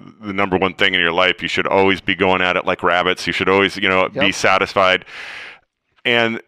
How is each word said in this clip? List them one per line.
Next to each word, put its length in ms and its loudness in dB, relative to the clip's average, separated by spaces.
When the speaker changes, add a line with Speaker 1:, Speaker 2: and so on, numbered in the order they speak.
Speaker 1:
the 140 -10
number 240 -2
one 160 -2
thing 200 2
in 60 2
your 120 2
life. 300 2
You 60 -4
should 180 -2
always 360 2
be 120 -12
going 280 2
at 140 0
it 100 -4
like 160 -4
rabbits. 440 0
You 60 -4
should 160 -2
always, 280 2
you 120 -2
know, 220 2
be 160 -2
Speaker 2:
Yep. 80 -2
Speaker 1:
satisfied. 680 0
And 440 0